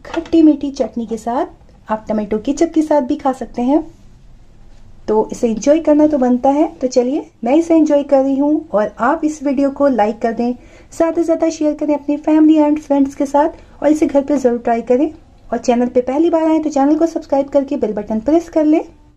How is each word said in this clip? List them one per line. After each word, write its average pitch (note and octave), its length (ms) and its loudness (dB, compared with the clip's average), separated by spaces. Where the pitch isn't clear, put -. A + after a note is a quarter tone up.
खट्टी E4 380 0
मीठी D4 280 4
चटनी A#3 340 -6
के A3+ 120 -6
साथ। - 760 -8
आप A3 180 -6
टमाटो G#3+ 300 -2
केचप D#4 360 -2
के D#4+ 60 2
साथ D4+ 200 2
भी C4+ 140 -4
खा C4+ 180 -2
सकते A#3+ 280 -8
हैं। C#4 200 2
तो G#3+ 240 0
इसे - 180 -2
enjoy C#4+ 300 2
करना D4+ 280 4
तो D4+ 100 0
बनता B3 320 2
है। D4 260 2
तो B3+ 120 -4
चलिए, B3+ 380 -2
मैं B3 120 0
इसे E4 200 2
enjoy D4 280 4
कर C#4 200 2
रही C4+ 140 0
हूँ D4+ 320 0
और G#3 320 -2
आप D4+ 240 -2
इस D4+ 180 -4
video C#4 280 0
को C#4+ 160 0
like A3 340 0
कर A#3 120 -2
दें, A#3+ 200 -4
ज़्यादा E4 220 0
से E4+ 80 0
ज़्यादा E4 260 0
share D4+ 260 -2
करें D4+ 200 -2
अपनी D4 220 -4
family D#4 440 4
and D4 180 2
friends C#4 360 0
के C#4+ 100 -2
साथ D4 580 -2
और D4 60 4
इसे D4+ 160 2
घर C#4 180 0
पे C#4+ 140 -2
ज़रूर A#3+ 220 0
try A#3 240 -2
करें। B3+ 280 0
और A#3+ 40 -4
channel B3 300 0
पे B3 140 0
पहली D4 280 -2
बार D#4+ 140 0
आए D#4+ 160 2
तो D#4 100 -4
channel C#4+ 280 2
को E4 80 0
subscribe C#4 440 -4
करके C#4 280 0
bell G#3+ 160 -2
button G#3+ 280 -6
press E4 280 0
कर D#4 160 0
लें, D#4 160 2